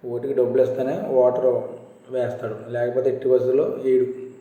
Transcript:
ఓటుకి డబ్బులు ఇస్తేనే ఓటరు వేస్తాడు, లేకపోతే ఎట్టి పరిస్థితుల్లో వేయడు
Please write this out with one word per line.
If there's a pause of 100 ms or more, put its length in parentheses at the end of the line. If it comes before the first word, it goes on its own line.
ఓటుకి
డబ్బులు
ఇస్తేనే
ఓటరు (400)
వేస్తాడు, (120)
లేకపోతే
ఎట్టి
పరిస్థితుల్లో
వేయడు (160)